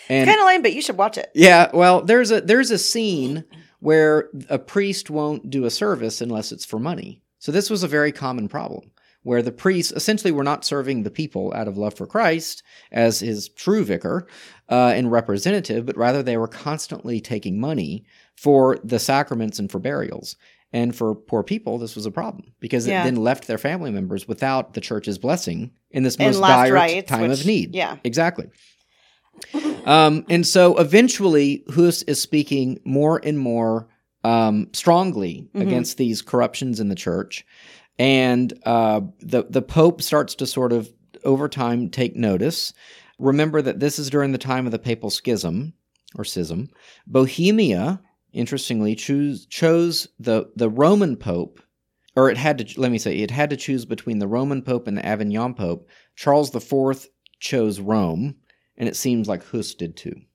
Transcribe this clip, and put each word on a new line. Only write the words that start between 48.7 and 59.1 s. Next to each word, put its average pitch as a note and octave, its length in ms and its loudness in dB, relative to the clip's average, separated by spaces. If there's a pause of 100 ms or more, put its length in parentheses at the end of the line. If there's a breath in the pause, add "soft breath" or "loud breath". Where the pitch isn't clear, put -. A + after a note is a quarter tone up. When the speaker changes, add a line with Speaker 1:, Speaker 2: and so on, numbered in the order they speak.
Speaker 1:
choose, C#3 520 -4
chose E3 600 0 (100)
the, A2+ 380 -2
the A2+ 140 0
Roman D3+ 460 2
Pope, F2 440 -6 (560)
or C3 140 6
it A2+ 60 0
had C#3+ 220 0
to, A2+ 220 -10
let B2+ 120 0
me A#2 60 0
say, - 200 -2
it - 120 -2
had D3 200 -2
to C#3+ 60 -4
choose B2+ 280 -4
between A2 340 -6
the G2+ 100 -2
Roman C3 340 -2
Pope B2 240 -4
and G2+ 100 -4
the - 100 -6
Avignon G#2+ 480 -4
Pope. E2+ 340 -6 (280 soft breath)
Charles D3 340 2
the A#2 100 -6
fourth C3+ 480 -2 (320)
chose A2 400 -2
Rome, G2+ 560 -2 (420)
and A#2 100 -4
it - 80 -8
seems A#2 320 -2